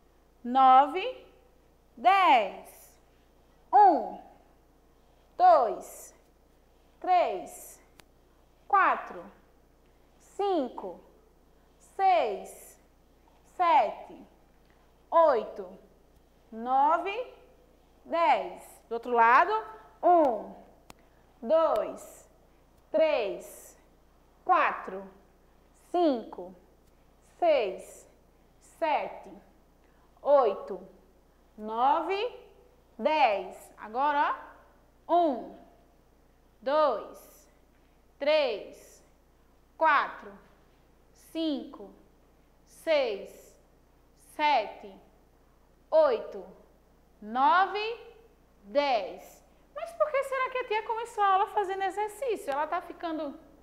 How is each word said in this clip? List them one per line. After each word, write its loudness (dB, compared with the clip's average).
nove, 4
dez. 2
Um, 6
dois, 2
três, -2
quatro, 0
cinco, -4
seis, -2
sete, 0
oito, 2
nove, -2
dez. -2
Do -6
outro -10
lado, 4
um, 2
dois, -2
três, -2
quatro, 0
cinco, -2
seis, -2
sete, -4
oito, 0
nove, -2
dez. -2
Agora, -2
ó. 2
Um, -2
dois, -4
três, -4
quatro, 0
cinco, -8
seis, -6
sete, -2
oito, 2
nove, 0
dez. -4
Mas -12
por 0
que -2
será -6
que -6
a -6
tia -2
começou -6
a 2
aula 2
fazendo -4
exercício? -6
Ela -4
tá -6
ficando -10